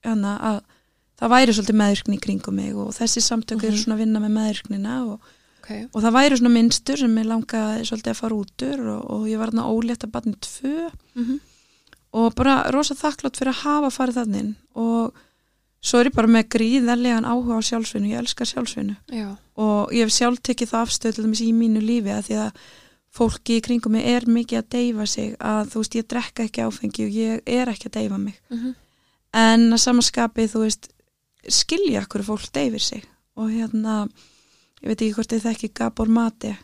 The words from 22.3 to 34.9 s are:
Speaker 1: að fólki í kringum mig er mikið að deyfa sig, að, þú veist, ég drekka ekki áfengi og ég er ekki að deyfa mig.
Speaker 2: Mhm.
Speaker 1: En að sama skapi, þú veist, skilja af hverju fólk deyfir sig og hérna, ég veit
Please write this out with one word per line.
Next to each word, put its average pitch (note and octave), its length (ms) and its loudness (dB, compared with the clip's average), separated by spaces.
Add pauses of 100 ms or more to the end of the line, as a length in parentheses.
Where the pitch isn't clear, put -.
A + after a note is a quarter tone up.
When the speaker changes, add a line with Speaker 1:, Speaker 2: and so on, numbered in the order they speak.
Speaker 1:
að G#3+ 60 -4 (640)
fólki A#3 440 0
í A3 40 0
kringum A#3 300 -2
mig A3 140 2
er A#3+ 160 2
mikið A#3 400 2
að A3+ 80 -10
deyfa A#3+ 380 -2
sig, G#3+ 320 -4
að, G#3+ 300 -2
þú - 120 -10
veist, G#3+ 140 -4
ég A3+ 120 -2
drekka A#3+ 380 -6
ekki A3 160 -6
áfengi G#3+ 460 -4
og G3+ 60 -4
ég A3 340 -2
er B3 200 0
ekki A3 220 -8
að - 80 -8
deyfa G#3 220 -2
mig. G3+ 200 -6 (120)
Speaker 2:
Mhm. B3 240 -6 (580)
Speaker 1:
En A3+ 400 6
að A#3 60 4
sama B3 220 4
skapi, A3+ 460 0
þú A3 180 -4
veist, A3 220 -4 (600)
skilja D#4+ 540 0
af G3 80 -10
hverju G3+ 160 -4
fólk G#3+ 260 -6
deyfir B3+ 300 -2
sig - 220 -6 (340)
og A3 120 -2
hérna, A3 600 -2 (760)
ég - 60 -6
veit A3 120 -2